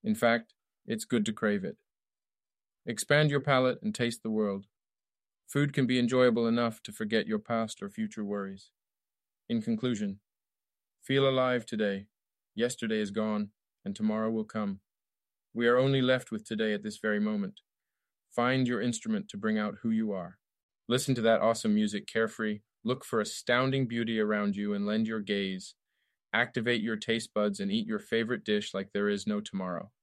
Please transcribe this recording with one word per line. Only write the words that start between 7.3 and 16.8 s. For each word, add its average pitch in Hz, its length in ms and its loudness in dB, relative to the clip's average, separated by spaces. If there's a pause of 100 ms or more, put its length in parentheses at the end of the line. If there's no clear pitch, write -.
past 113 460 -4
or 101 80 -10
future 107 340 -6
worries. 98 460 -8 (760)
In 117 140 -2
conclusion, 107 580 -2 (840)
feel 135 260 2
alive 127 340 2
today. 101 440 -2 (480)
Yesterday 110 440 -2
is 101 120 -2
gone, 104 380 -2 (360)
and 101 100 -6
tomorrow 110 360 0
will 110 140 -2
come. 101 340 -4 (760)
We 117 140 2
are 123 100 6
only 135 240 4
left 127 300 2
with 110 120 -6
today 110 300 0
at 101 80 -2